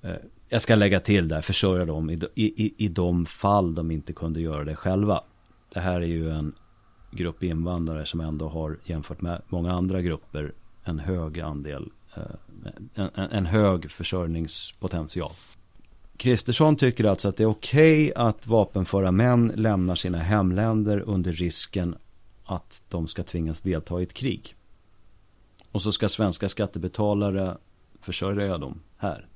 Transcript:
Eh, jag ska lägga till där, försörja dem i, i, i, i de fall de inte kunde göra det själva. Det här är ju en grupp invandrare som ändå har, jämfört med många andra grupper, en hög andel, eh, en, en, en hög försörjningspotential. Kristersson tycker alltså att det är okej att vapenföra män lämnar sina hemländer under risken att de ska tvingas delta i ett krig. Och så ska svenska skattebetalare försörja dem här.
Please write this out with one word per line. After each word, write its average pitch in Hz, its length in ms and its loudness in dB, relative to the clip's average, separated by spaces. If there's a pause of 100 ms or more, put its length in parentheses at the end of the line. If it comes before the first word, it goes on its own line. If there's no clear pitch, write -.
Eh, 90 120 -6 (340)
jag 117 140 0
ska 117 120 6
lägga 101 260 6
till 95 280 4
där, 78 140 -2
försörja 90 420 2
dem 78 260 -2
i, 85 40 -2 (200)
i, 107 320 0
i, - 100 -2
i 107 120 0
de 87 380 2
fall 98 480 2
de 82 160 -4
inte 80 220 -4
kunde 80 280 -6
göra 76 240 -4
det 78 120 -6
själva. 98 480 0 (480)
Det - 80 -6
här 90 200 0
är 85 60 -2
ju 82 240 -2
en 76 220 -4 (580)
grupp 85 320 -6
invandrare 82 640 -2
som 82 140 -6
ändå 78 280 -6
har, 78 360 -6
jämfört 78 360 -8
med 87 280 -6
många 90 240 -2
andra 92 300 0
grupper, 76 500 -4 (320)
en 82 140 -4
hög 80 420 -4
andel, 73 500 -8 (240)
eh, - 80 -10 (720)
en, 98 200 -2
en, 95 160 -4
en 98 160 0
hög 90 440 4
försörjningspotential. 82 1400 -4 (840)
Kristersson 127 600 4
tycker 123 280 2
alltså 101 240 2
att 92 80 -2
det 110 60 2
är 110 60 6
okej 151 680 4
att 113 320 0
vapenföra 98 680 4
män 117 440 6
lämnar 98 380 2
sina 87 240 -2
hemländer 101 840 2
under 92 320 0
risken 87 640 -4 (480)
att - 440 -10
de 82 200 -4
ska - 140 -8
tvingas 80 380 -4
delta 87 400 -4
i - 20 0
ett 90 120 -6
krig. - 400 -6 (1200)
Och 98 100 -4
så 104 100 -2
ska 104 160 0
svenska 98 400 -2
skattebetalare 98 1080 -2 (440)
försörja 98 580 -4
dem 71 220 -10 (160)
här. 92 400 -6